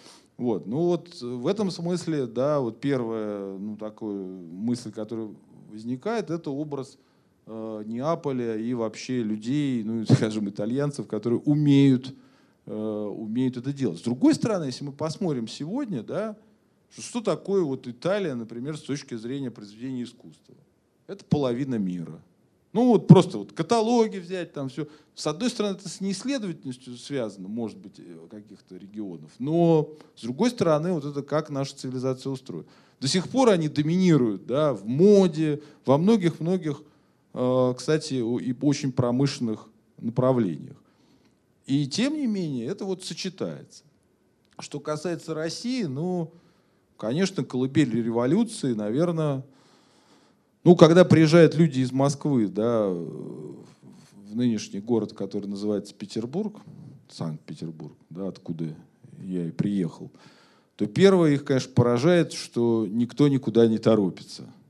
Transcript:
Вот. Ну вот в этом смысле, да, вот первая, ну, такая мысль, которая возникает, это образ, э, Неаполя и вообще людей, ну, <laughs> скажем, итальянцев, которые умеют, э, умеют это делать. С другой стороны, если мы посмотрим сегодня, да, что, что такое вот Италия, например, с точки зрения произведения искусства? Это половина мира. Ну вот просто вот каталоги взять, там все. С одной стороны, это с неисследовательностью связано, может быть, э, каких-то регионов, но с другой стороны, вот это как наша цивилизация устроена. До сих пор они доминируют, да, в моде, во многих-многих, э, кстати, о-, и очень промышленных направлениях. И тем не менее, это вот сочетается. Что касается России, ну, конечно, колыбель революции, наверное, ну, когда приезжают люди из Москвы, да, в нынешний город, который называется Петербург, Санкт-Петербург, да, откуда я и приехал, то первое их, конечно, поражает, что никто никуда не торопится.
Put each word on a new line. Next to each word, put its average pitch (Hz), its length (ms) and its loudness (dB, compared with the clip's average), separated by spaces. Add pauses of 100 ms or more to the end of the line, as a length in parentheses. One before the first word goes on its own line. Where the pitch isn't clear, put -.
(360)
Вот. 110 300 -2
Ну 147 200 -2
вот 175 340 -4
в 123 260 -8
этом 202 240 0
смысле, 165 560 -4
да, 135 340 0
вот 113 200 -4
первая, 107 800 -4
ну, 104 180 -8
такая 107 340 -10
мысль, 95 800 -6
которая 110 380 -8 (420)
возникает, 131 600 -6
это 165 200 -6
образ, 139 460 -8 (500)
э, 110 400 -10
Неаполя 127 720 -4
и 113 160 -4
вообще 117 500 -4
людей, 117 600 -2
ну, 110 220 -4
<laughs> - 60 -6
скажем, 110 380 2
итальянцев, 120 580 -4
которые 113 340 -2
умеют, 139 720 4 (520)
э, 104 60 -12
умеют 107 880 -4
это 131 140 -6
делать. 120 260 -4
С - 40 -16
другой 156 320 4
стороны, 180 300 -2
если 131 200 -8
мы 143 80 -8
посмотрим 151 540 -4
сегодня, 180 560 -6
да, 196 340 -8 (540)
что, - 120 -18
что - 180 -8
такое 190 420 0
вот 135 240 -4
Италия, 165 480 -2
например, 120 420 -8
с - 40 -14
точки 135 360 -8
зрения 123 340 -6
произведения 117 540 -10
искусства? - 500 -20 (520)
Это 196 180 -16
половина 131 500 0
мира. 90 460 -6 (520)
Ну 240 140 2
вот 208 220 4
просто 165 300 2
вот 101 140 -14
каталоги 220 640 -2
взять, 175 340 -10
там 139 160 -10
все. 143 180 -10 (280)
С - 120 -10
одной 175 240 -4
стороны, 208 240 -4
это 180 140 -14
с - 120 -14
неисследовательностью 190 960 -8
связано, 107 520 -8
может 107 300 -8
быть, 92 200 -20
э, 85 320 -20
каких-то 104 460 -20
регионов, 95 600 -12
но 160 520 4 (240)
с - 80 -18
другой 143 280 0
стороны, 170 420 2
вот 143 120 -4
это 143 180 -6
как 151 280 -4
наша 135 260 -6
цивилизация 131 540 -4
устроена. 90 380 -10 (320)
До 131 80 -2
сих 185 200 0
пор 254 200 6
они 165 200 4
доминируют, 147 800 2
да, 143 260 0
в 98 140 -8
моде, 160 760 6 (220)
во 135 140 6
многих-многих, 170 840 2 (520)
э, 127 420 2
кстати, 151 440 -2
о-, 117 180 -2
и 123 220 -4
очень 139 320 0
промышленных 123 760 0 (300)
направлениях. 117 800 0 (920)
И 139 220 0
тем 277 260 0
не 294 120 -2
менее, 156 400 -4
это 202 180 -8
вот 190 200 -6
сочетается. - 800 -10 (760)
Что - 200 -12
касается 151 560 -6
России, 185 500 -4
ну, 165 480 -4 (640)
конечно, 151 460 -2
колыбель 127 580 0
революции, 127 720 0
наверное, 139 680 -2 (1200)
ну, 170 140 10
когда 170 300 10
приезжают 160 480 8
люди 143 260 4
из 127 100 0
Москвы, 135 560 2
да, 107 420 0
в - 1500 -12
нынешний 110 460 0
город, 110 340 0
который 101 320 -6
называется 101 480 -4
Петербург, 131 640 -8 (480)
Санкт-Петербург, 78 840 -12 (160)
да, 92 180 -10
откуда 82 480 -8 (460)
я 92 240 -4
и 82 60 -6
приехал, 95 580 -4 (640)
то - 100 -2
первое 180 460 6
их, 139 120 -2
конечно, 131 280 -2
поражает, 123 600 4
что 117 540 0
никто 120 400 2
никуда 117 400 4
не 110 100 2
торопится. 104 640 0 (260)